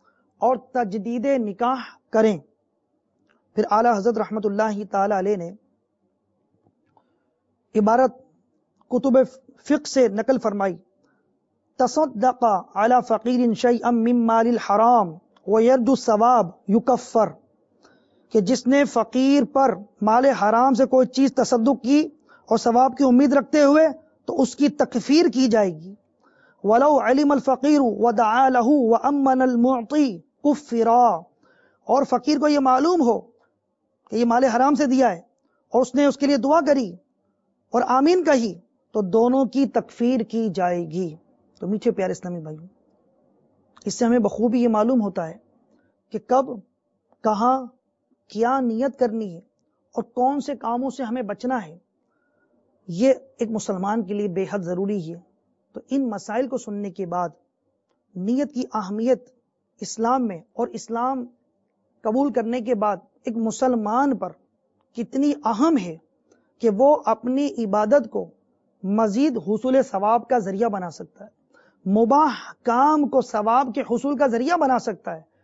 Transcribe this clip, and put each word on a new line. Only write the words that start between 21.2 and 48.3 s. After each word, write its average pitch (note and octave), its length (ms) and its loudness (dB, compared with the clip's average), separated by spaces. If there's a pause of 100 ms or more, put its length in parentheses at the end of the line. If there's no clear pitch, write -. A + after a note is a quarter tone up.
تصدق A#3+ 480 0
کی D4 260 2 (380)
اور A3+ 120 0
ثواب B3 400 2
کی C#4 60 2
امید B3+ 280 4
رکھتے C#4+ 300 2
ہوئے، D4+ 260 6 (360)
تو C#4 180 -2
اس - 140 -2
کی C#4+ 120 2
تکفیر C4+ 640 0
کی C4 140 0
جائے G#3+ 240 2
گی۔ E3+ 240 -14 (720)
"وَلَوْ C4 340 4
عَلِمَ C4 340 2
الفقیر C4+ 480 2
وَدَعَا A3+ 680 2
لہ B3 180 2
وامن C4 760 2
المعطی B3 760 0
کفرا"، A#3 1040 2 (640)
اور B3 180 2
فقیر B3+ 360 0
کو D4+ 100 2
یہ D4 100 2
معلوم C4+ 500 2
ہو A3 120 0 (880)
کہ G#3 60 -6
یہ A#3+ 80 2
مال A#3+ 200 2
حرام C4 300 2
سے C#4+ 120 2
دیا B3+ 260 2
ہے E3+ 80 -10 (480)
اور B3 140 2
اس B3 120 -4
نے C#4+ 120 2
اس C#4 100 2
کے C#4+ 100 -2
لیے C#4+ 100 2
دعا C#4 300 2
کری C4+ 260 0 (800)
اور B3 160 0
آمین D4 380 2
کہی، A#3 300 0 (380)
تو G#3+ 80 -2
دونوں A#3 440 2
کی C4 220 -2
تکفیر A#3+ 540 -2
کی A3+ 340 -4
جائے F3+ 240 -2
گی۔ E3 380 -8 (420)
تو - 80 -10
میٹھے G#3 240 -2
پیارے F#3 220 -4
اسلامی F3 280 -12
بھائیوں، D#3 260 -16 (1200)
اس G3 100 -8
سے B3 100 -2
ہمیں A#3 140 2
بخوبی A3+ 440 0
یہ A#3+ 60 2
معلوم A3+ 320 0
ہوتا F#3 280 -6
ہے E3 80 -16 (720)
کہ A3 160 -10
کب، C4 200 0 (800)
کہاں، A#3+ 420 0 (640)
کیا A#3 320 -2